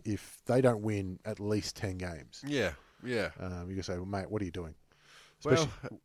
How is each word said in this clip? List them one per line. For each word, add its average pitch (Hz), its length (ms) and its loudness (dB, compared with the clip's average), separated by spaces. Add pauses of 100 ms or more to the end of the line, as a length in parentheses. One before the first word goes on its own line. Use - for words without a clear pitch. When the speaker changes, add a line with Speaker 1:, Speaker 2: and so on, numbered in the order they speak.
Speaker 1:
if - 420 -6
they 123 140 6
don't 117 220 6
win 98 420 0
at 107 140 -4
least 104 380 0
ten 95 200 -2
games. 87 480 -8
Speaker 2:
Yeah, 127 280 2 (320)
yeah. 107 340 0
Speaker 1:
Um, 90 320 -6
you 95 60 -4
can 92 80 -2
say, 95 140 -4
"Well, 92 80 -6
mate, 95 220 -4
what 104 140 -2
are 95 40 -2
you 85 40 -4
doing?" 82 240 -6 (680)
Speaker 2:
Well, - 100 6
Speaker 1:
Especially 135 500 2